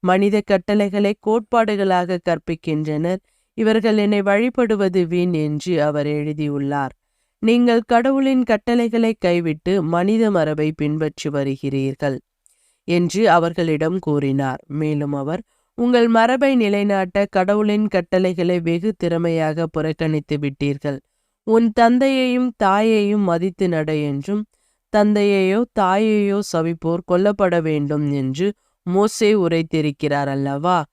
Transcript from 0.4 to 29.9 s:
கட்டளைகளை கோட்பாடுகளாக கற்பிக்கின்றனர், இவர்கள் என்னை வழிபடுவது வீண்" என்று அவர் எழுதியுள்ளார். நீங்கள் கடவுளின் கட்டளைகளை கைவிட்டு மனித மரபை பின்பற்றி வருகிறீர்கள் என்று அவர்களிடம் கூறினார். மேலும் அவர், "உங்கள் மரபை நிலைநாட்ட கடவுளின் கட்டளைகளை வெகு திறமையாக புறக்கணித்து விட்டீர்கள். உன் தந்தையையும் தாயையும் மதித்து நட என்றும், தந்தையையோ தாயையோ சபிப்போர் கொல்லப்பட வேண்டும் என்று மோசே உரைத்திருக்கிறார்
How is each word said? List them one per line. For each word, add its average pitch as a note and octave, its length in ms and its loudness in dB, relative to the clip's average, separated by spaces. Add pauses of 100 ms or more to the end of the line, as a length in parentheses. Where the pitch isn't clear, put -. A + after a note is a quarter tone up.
கட்டளைகளை G3+ 680 0 (120)
கோட்பாடுகளாக G3+ 960 0
கற்பிக்கின்றனர், D#3+ 960 -4 (340)
இவர்கள் A3 420 2
என்னை G#3 260 2
வழிபடுவது G3+ 840 0
வீண்" F3 260 0
என்று D3+ 500 -2
அவர் D3 240 0
எழுதியுள்ளார். D3 840 -4 (460)
நீங்கள் A#3 480 2
கடவுளின் C4 560 2
கட்டளைகளை A3+ 760 0
கைவிட்டு F3 640 0
மனித G3 480 2
மரபை D3+ 420 0
பின்பற்றி D3+ 580 -4
வருகிறீர்கள் C3+ 880 -4 (680)
என்று F3 460 2
அவர்களிடம் E3 680 0
கூறினார். C#3 680 -2
மேலும் D3 460 -4
அவர், C#3+ 300 -6 (320)
"உங்கள் A#3+ 340 2
மரபை B3 480 2
நிலைநாட்ட G3+ 720 0
கடவுளின் G#3 580 0
கட்டளைகளை F3+ 720 0
வெகு E3+ 380 -2
திறமையாக E3 680 -2
புறக்கணித்து D#3 720 -4
விட்டீர்கள். C#3+ 600 -4 (440)
உன் A3+ 300 2
தந்தையையும் B3 840 2
தாயையும் G#3 680 2
மதித்து F3+ 460 0
நட D#3 280 -2
என்றும், D3+ 500 -4 (500)
தந்தையையோ G3+ 680 2 (160)
தாயையோ G3+ 580 2 (140)
சபிப்போர் E3 540 -2
கொல்லப்பட F#3 540 2
வேண்டும் D3 520 -2
என்று C#3+ 400 -2 (300)
மோசே G#3 520 2
உரைத்திருக்கிறார் D#3 920 0